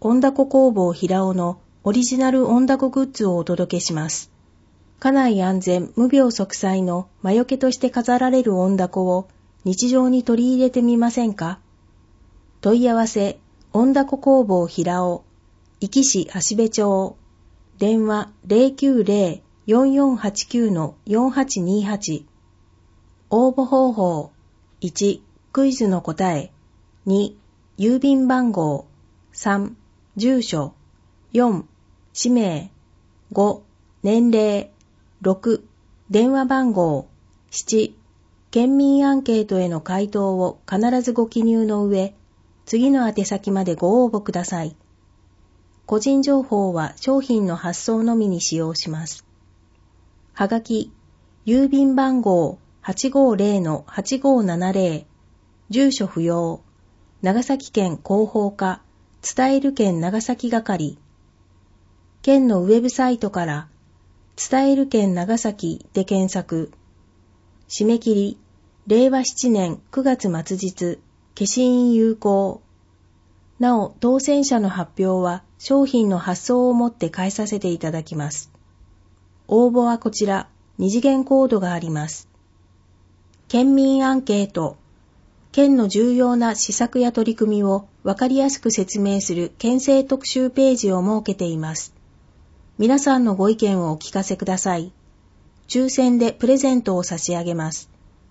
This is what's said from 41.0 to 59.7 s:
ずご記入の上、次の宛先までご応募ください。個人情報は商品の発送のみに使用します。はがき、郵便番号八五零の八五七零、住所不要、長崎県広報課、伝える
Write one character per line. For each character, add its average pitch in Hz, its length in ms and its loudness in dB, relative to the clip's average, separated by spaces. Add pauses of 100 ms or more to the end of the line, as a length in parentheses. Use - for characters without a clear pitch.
ず 240 140 -4
ご 233 120 0
記 226 160 -2
入 226 220 2
の 208 220 0
上、 196 280 -2 (500)
次 247 260 0
の 254 180 2
宛 208 160 -2
先 196 260 -6
ま 196 140 0
で 175 100 -2
ご 202 300 2
応 233 60 0
募 214 100 -4
く 208 100 -8
だ 175 140 -4
さ 175 180 -6
い。 156 140 -10 (1120)
個 214 120 -2
人 269 240 2
情 277 200 2
報 202 300 -2
は 160 240 -4
商 269 240 0
品 226 260 0
の 180 100 -2
発 180 260 -8
送 226 200 -2
の 233 120 0
み 214 140 0
に 175 120 -2
使 - 160 -4
用 160 180 -4
し - 140 -8
ま 160 180 -8
す。 - 200 -16 (1080)
は 196 160 -2
が 226 120 -4
き、 220 320 -6 (520)
郵 262 240 2
便 269 280 2
番 262 240 0
号 180 380 0 (220)
八 254 300 -6
五 269 260 4
零 202 240 0
の 156 260 -4
八 254 320 -6
五 269 240 2
七 180 300 -2
零、 175 340 -2 (640)
住 269 200 2
所 208 160 -2
不 165 160 -6
要、 170 400 -2 (580)
長 196 220 2
崎 269 300 -6
県 185 300 -2
広 214 280 0
報 202 220 -2
課、 190 280 -4 (420)
伝 262 340 0
え 269 40 0
る 277 120 0